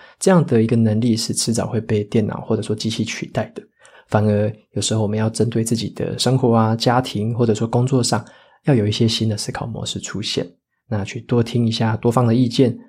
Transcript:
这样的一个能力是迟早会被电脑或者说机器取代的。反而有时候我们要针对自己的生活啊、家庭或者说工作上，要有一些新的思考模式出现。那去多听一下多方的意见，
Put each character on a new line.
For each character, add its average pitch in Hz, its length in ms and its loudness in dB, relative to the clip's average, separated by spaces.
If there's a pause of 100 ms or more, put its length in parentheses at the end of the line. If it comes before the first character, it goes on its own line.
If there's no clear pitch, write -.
(200)
这 190 100 4
样 170 140 6
的 117 180 4
一 113 40 4
个 117 100 2
能 113 240 4
力 117 160 2
是 - 160 -6
迟 123 220 -2
早 - 120 -2
会 117 140 -2
被 104 240 -2
电 107 220 0
脑 - 160 -6
或 - 120 -2
者 107 60 -2
说 104 160 -4
机 110 140 -4
器 110 120 -4
取 - 260 -6
代 - 260 -6
的。 - 80 -14 (460)
反 107 160 2
而 104 280 2 (200)
有 101 100 -4
时 - 100 -2
候 113 100 0
我 104 60 0
们 107 100 -2
要 110 120 0
针 113 180 0
对 113 160 0
自 117 100 0
己 107 160 -4
的 - 280 -8
生 127 200 2
活 123 160 2
啊、 113 220 2
家 123 240 2
庭 113 340 -4
或 117 120 0
者 110 80 2
说 113 120 -4
工 120 200 0
作 131 160 2
上， 113 200 -2 (440)
要 147 80 4
有 107 120 2
一 107 60 0
些 117 160 2
新 113 220 0
的 104 80 -4
思 - 120 -8
考 - 160 -8
模 104 200 -8
式 - 120 -6
出 - 220 -8
现。 - 260 -4 (420)
那 104 140 -4
去 113 200 -8
多 120 200 2
听 117 240 0
一 113 40 2
下 110 260 0
多 120 160 0
方 123 120 2
的 113 100 4
意 127 120 4
见， 120 320 2 (100)